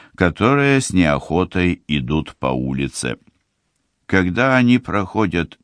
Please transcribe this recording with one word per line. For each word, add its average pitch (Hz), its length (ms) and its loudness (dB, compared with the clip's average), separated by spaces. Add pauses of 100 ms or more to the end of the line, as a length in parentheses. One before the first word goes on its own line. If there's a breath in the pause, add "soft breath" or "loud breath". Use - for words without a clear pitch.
(140 soft breath)
которые 135 640 2
с - 120 -6
неохотой 87 960 0
идут 73 480 -4
по 65 100 -4
улице. 65 720 -4 (960)
Когда 104 460 2
они 123 200 4
проходят 87 840 -4